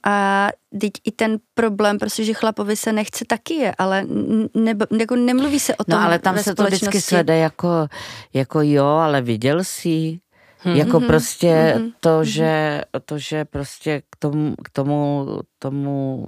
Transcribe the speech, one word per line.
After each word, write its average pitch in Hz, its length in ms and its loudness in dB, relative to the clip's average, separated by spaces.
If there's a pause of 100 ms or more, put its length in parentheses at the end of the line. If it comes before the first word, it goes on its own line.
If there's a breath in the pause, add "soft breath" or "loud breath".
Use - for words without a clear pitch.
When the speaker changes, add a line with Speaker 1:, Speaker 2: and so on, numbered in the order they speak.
Speaker 1:
a 202 440 2 (320)
teď 202 120 -2 (120)
i 214 80 -6
ten 220 260 0 (160)
problém, 208 460 0
prostě, 214 240 -4
že 220 100 -2
chlapovi 214 420 -2
se 220 180 -4
nechce, 214 340 -4
taky - 260 -4
je, 269 240 -2
ale 190 220 0
n-, 196 60 -6 (500)
n-, 226 80 0
nebo, 220 220 0 (140)
jako 240 160 -2
nemluví 262 440 2
se - 160 -2
o 220 80 -4
tom 170 160 2
Speaker 2:
No, 180 60 2
ale 170 140 4
tam 185 160 0
Speaker 1:
ve 208 80 0
Speaker 2:
se 196 120 -2
to 208 80 2
vždycky 190 220 2
Speaker 1:
společnosti. 196 300 0
Speaker 2:
svede 160 220 4
jako, 160 500 0 (460 loud breath)
jako: 135 280 0
„Jo, 143 240 4
ale 147 360 4
viděl 123 420 0
jsi?“ 160 560 -4 (400 soft breath)
Speaker 3:
Hmm. 175 160 0
Speaker 2:
Jako 247 240 4
Speaker 1:
Mhm, 240 80 0
Speaker 2:
prostě 170 680 4
Speaker 1:
mhm, 226 220 -4
Speaker 2:
to, 165 160 4
Speaker 1:
mhm. 160 100 2
Speaker 2:
že, 156 560 0 (240)
to, 151 140 -8
že 151 260 -6
prostě 143 640 -6
k - 100 -20
tomu, 147 440 -2
k - 60 -18
tomu, 143 580 -2 (320)
tomu 135 680 -4